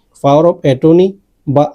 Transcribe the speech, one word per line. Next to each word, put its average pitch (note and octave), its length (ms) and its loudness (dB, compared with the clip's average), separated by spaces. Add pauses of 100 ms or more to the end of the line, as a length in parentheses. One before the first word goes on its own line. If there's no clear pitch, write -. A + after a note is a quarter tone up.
(240)
Power D3 280 0
of F3+ 60 -6 (140)
attorney E3 380 0 (380)
বা C#3+ 160 0 (120)